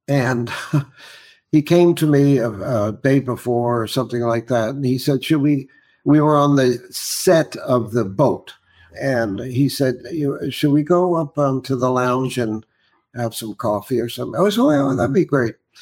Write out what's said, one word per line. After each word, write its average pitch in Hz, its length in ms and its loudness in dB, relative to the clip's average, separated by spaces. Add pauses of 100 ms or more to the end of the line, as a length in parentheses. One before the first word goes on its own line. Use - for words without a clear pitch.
And 123 440 0 (480)
<laughs> - 520 -20
he 151 100 4
came 170 340 4
to 156 120 0
me 143 320 4
a, 117 100 -2
a 107 420 -2
day 139 280 2
before 120 640 -2
or 107 40 -6
something 120 340 -4
like 117 260 -2
that, 113 220 0
and 139 140 -6
he 127 140 0
said, 131 260 -2
"Should 156 180 0
we," 143 280 0 (360)
we 147 160 6
were 151 160 4
on 143 180 4
the 127 240 2 (100)
set - 680 0
of 117 340 -2
The 113 140 0
Boat, 98 480 -2 (460)
and 117 400 -2
he 127 300 0
said, 131 260 0 (160)
"You, 151 380 -4
should 143 220 0
we 151 100 4
go 175 340 2
up, 156 220 -4
um, 135 260 0
to 135 120 -4
the 127 160 0
lounge 127 480 -2
and 110 260 -4 (500)
have 117 200 -6
some 107 180 -10
coffee 107 460 -4
or 117 100 -4
something?" 123 300 -6
I - 40 0
was, 202 140 0
"Oh, 269 140 4
yeah, 139 240 0
that'd - 180 0
be 180 120 2
great." 143 300 0 (260)